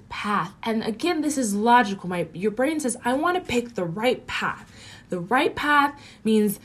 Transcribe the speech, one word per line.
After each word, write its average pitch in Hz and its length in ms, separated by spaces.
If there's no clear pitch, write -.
path." 196 420
And 226 220
again, 302 380
this 285 160
is 214 180
logical. 208 540
My, 175 240
your 196 180
brain 285 300
says, 254 240
"I 247 80
want 339 220
to 359 140
pick 240 260
the 180 100
right 208 420
path." - 420
The 180 140
right 247 340
path 285 420
means 208 400